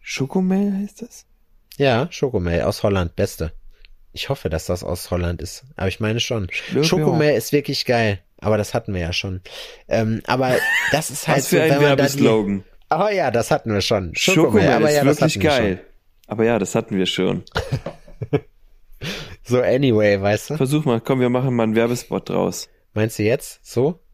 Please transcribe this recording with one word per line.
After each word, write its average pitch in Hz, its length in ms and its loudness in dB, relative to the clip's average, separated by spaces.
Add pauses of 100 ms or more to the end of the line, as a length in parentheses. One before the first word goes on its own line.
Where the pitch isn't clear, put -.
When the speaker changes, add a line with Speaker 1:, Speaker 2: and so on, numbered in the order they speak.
Speaker 1:
Schokomel 190 800 -2
heißt 202 200 -12
das? - 240 -18 (520)
Speaker 2:
Ja, 135 340 2
Schokomel 87 500 -2
aus 80 220 -2
Holland, 98 320 0
beste. 87 380 -4 (600)
Ich - 140 -10
hoffe, - 220 -4
dass 80 160 -6
das 90 160 -4
aus - 260 -8
Holland 87 320 -2
ist, - 220 -14 (120)
aber - 120 -4
ich 98 120 -4
meine 110 200 -2
schon. 110 320 -4
Speaker 1:
Schlürp - 340 -2
Speaker 2:
Schokomel 160 460 2
Speaker 1:
ja. 135 40 2
Speaker 2:
ist - 160 -2
wirklich 143 340 0
geil, 113 340 2 (180)
aber 107 200 0
das 104 180 -2
hatten 110 180 -4
wir 90 80 -2
ja 82 100 -4
schon. 92 300 -6 (460)
Ähm, 110 400 0
aber 127 280 2 (360)
das 151 180 -2
ist - 180 -8
Speaker 1:
<laughs> - 0 -
Speaker 2:
halt 135 120 2
Speaker 1:
Was 131 80 -4
für - 100 2
Speaker 2:
so, 160 60 4
Speaker 1:
ein 160 80 4
Speaker 2:
wenn 139 100 4
man - 20 6
da 143 120 6
die 131 40 0 (220)
Speaker 1:
Werbeslogan. 107 420 2 (280)
Speaker 2:
Oh 175 200 2
ja, 165 200 0
das 113 180 0
hatten 117 240 0
wir 101 80 2
schon. 95 340 -2
Speaker 1:
Schokomel 170 460 4
Speaker 2:
Schokomel, 165 80 4
aber 127 220 4
Speaker 1:
ist 151 60 4
Speaker 2:
ja, 139 60 2
das 147 160 4
Speaker 1:
wirklich - 160 4
Speaker 2:
hatten 98 80 -2
wir 156 60 4
Speaker 1:
geil. 110 280 2
Speaker 2:
schon. - 80 -16 (420)
Speaker 1:
Aber 110 180 0
ja, 113 140 4
das 92 160 -2
hatten 113 220 0
wir 92 80 2
schon. 95 420 -2
Speaker 2:
<laughs> - 60 -20 (1900)
So, 123 160 2
anyway, 107 600 4
weißt 104 300 0
du? 147 40 -4
Speaker 1:
Versuch 151 300 0
mal, 117 160 2
komm, 131 180 0
wir 123 80 4
machen 127 260 0
mal 117 100 2
einen 110 120 0
Werbespot 117 540 -2
draus. 92 400 -2 (240)
Speaker 2:
Meinst 110 260 -2
du 107 40 0
jetzt? - 380 -2
So? 139 380 -2 (140)